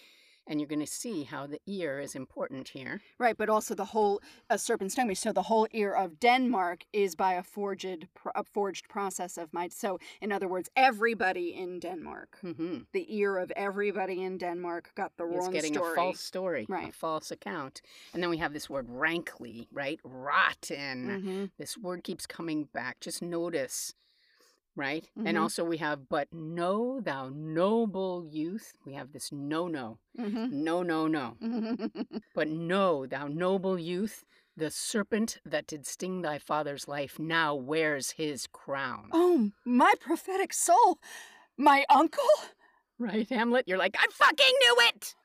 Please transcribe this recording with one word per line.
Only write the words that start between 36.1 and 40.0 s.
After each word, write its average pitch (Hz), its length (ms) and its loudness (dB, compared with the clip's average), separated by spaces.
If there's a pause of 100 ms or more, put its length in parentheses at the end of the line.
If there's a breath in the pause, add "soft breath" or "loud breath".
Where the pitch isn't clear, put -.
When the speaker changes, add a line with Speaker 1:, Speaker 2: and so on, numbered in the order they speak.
Speaker 1:
thy 151 160 -2
father's 147 500 -2
life 143 280 -6
now 160 380 2
wears 143 560 0
his 151 360 -4
crown." - 680 -6
Speaker 2:
Oh, 330 380 6 (120)
my 254 380 6